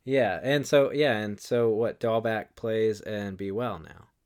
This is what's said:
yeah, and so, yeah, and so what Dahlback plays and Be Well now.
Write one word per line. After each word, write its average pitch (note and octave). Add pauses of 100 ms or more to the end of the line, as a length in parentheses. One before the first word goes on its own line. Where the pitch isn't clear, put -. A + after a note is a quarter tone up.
yeah, A#2
and C#3
so, C#3
yeah, C#3
and G#2
so A#2+
what A2
Dahlback A2+
plays A2
and G2+
Be G2
Well G#2+
now. D#2+ (180)